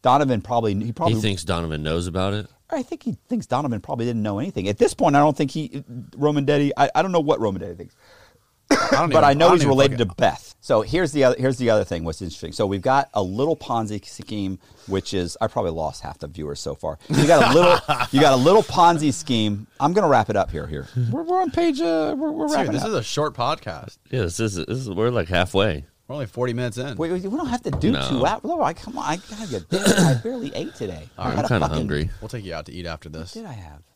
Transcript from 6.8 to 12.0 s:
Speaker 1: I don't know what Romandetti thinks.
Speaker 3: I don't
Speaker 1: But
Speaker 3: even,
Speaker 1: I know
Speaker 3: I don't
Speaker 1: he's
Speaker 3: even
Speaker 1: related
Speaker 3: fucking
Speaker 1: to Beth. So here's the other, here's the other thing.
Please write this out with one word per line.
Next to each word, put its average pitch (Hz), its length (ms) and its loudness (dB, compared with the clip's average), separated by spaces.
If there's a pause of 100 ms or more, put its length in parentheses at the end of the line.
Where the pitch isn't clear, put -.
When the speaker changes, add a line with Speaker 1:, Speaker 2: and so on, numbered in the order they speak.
Speaker 1:
I 156 60 4
don't 185 100 0
know 175 80 2
what 151 200 2
Romandetti 95 380 -4
thinks. - 180 -18 (760)
Speaker 3:
I - 40 6 (180)
don't 165 180 2
Speaker 1:
But 160 80 6
Speaker 3:
even, 147 40 8
Speaker 1:
I 143 120 8
know 160 100 6
Speaker 3:
I 175 40 10
don't - 80 8
Speaker 1:
he's 151 40 4
Speaker 3:
even 139 80 4
Speaker 1:
related 135 300 4
Speaker 3:
fucking 101 100 2
Speaker 1:
to - 60 -12
Beth. - 440 0
So 113 220 2
here's 139 300 0
the 143 140 2
other, 123 120 6
here's 131 200 0
the 123 120 2
other 104 140 4
thing. 85 200 -6